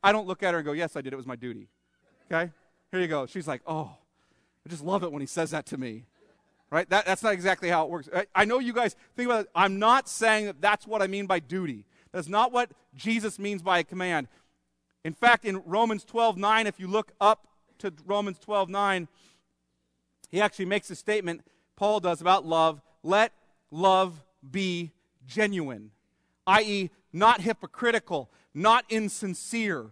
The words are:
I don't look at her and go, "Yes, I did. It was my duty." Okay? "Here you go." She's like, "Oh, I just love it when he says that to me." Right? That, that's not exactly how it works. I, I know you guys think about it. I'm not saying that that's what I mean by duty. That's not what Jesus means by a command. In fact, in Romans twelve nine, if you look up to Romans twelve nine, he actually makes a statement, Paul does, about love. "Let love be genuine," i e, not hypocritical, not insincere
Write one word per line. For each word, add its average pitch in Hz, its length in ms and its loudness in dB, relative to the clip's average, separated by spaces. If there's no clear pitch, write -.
I 196 100 6
don't 214 140 0
look 185 160 -6
at 180 120 0
her 165 60 0
and 147 40 -8
go, 147 80 -4
"Yes, 160 240 -4
I 143 60 -8
did. 131 100 -8
It 135 40 -10
was 127 100 -14
my 127 100 -10
duty." 113 320 -12
Okay? 165 240 -2
"Here 185 100 -4
you 175 80 -2
go." 143 180 -4
She's 165 200 -10
like, 139 200 -6
"Oh, 156 320 -8
I 156 60 -18
just 151 120 -12
love 185 200 -2
it 170 100 -6
when 143 80 -8
he 135 60 -8
says 160 240 -4
that 151 160 -6
to 151 100 -10
me." 123 300 -10
Right? 160 180 0
That, 190 160 4
that's 185 180 0
not 214 120 2
exactly 180 340 -2
how 165 160 2
it 147 60 -6
works. 165 260 -10
I, 196 80 0
I 196 120 6
know 240 120 0
you 247 140 -2
guys 226 240 0
think 247 120 -4
about 226 180 0
it. - 100 -14
I'm 196 240 2
not 233 300 4
saying 214 380 0
that 190 160 -8
that's 208 240 0
what 214 160 -2
I 190 40 2
mean 196 200 -4
by 180 120 0
duty. 147 460 -6
That's 165 160 -8
not 220 220 2
what 247 200 0
Jesus 214 440 -4
means 202 220 -6
by 175 200 2
a 156 40 -2
command. 180 440 -4
In 160 80 -6
fact, 240 320 6
in 190 220 -4
Romans 214 360 0
twelve 226 360 0
nine, 214 280 2
if 196 140 -6
you 185 80 -10
look 214 320 -4
up 214 260 4
to 190 120 -8
Romans 202 320 -4
twelve 196 320 -2
nine, 190 360 -2
he 180 100 -4
actually 196 240 0
makes 190 260 -4
a 180 60 -12
statement, 190 460 -4
Paul 208 240 0
does, 170 220 -2
about 180 240 4
love. 160 340 2
"Let 202 320 2
love 185 540 2
be 175 420 -4
genuine," 143 640 -2
i 208 160 6
e, 202 280 -2
not 208 300 4
hypocritical, 214 880 -2
not 220 340 4
insincere 196 1040 -4